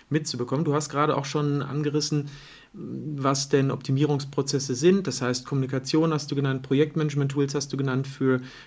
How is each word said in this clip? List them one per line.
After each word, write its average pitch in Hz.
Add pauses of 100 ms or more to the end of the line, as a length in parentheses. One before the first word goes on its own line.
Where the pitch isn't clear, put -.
(100)
mitzubekommen. 139
Du 147
hast 147
gerade 147
auch 139
schon 143
angerissen, 147 (440)
was 135
denn 135
Optimierungsprozesse 139
sind. 185
Das -
heißt, 123
Kommunikation 139
hast 151
du -
genannt, 135
Projektmanagement-Tools 143
hast 139
du 135
genannt 135
für 131 (260)